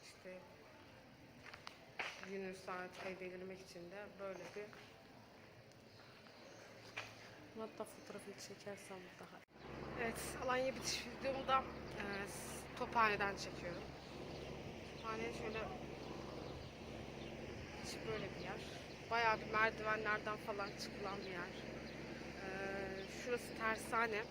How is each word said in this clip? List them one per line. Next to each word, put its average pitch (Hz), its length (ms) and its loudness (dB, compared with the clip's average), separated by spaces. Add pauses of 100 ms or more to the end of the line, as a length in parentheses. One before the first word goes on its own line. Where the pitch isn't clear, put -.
işte 185 360 -12 (1900)
günü, 190 260 0 (100)
saat, 185 400 -2
ay 185 140 -2
belirlemek 185 500 -4
için 175 220 -8
de 202 140 -6 (140)
böyle 190 240 -4 (120)
bir, 208 100 -2 (3000)
hatta 220 240 -4
fotoğrafını 202 520 -8 (120)
çekersem 196 500 -6 (220)
daha. 185 200 -10 (640)
Evet, 226 140 4 (280)
Alanya 254 320 6
bitiş - 320 2
videomu 262 400 2
da, 262 160 10 (360)
e, 208 40 0 (760)
Tophane'den 214 560 8
çekiyorum. - 480 -2 (1120)
Tophane 226 360 -2
şöyle, 220 260 0 (2250)
içi - 220 -4
böyle 208 280 0
bir 175 80 -4
yer. 196 160 -2 (520)
Bayağı 226 280 10
bir 220 120 -2
merdivenlerden 214 840 6
falan 202 320 0 (120)
çıkılan 202 380 -2
bir 190 120 -2
yer. 185 220 -2 (880)
E, 196 60 -2 (760)
şurası 240 360 2
tersane. 220 720 6